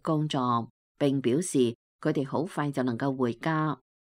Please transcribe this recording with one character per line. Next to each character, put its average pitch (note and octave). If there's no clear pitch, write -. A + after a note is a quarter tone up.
工 D#3
作， B2
並 C#3
表 B2
示 B2+
佢 D#3
哋 C#3+
好 C3+
快 D3+
就 C3+
能 B2
夠 C3+
回 B2
家。 D#3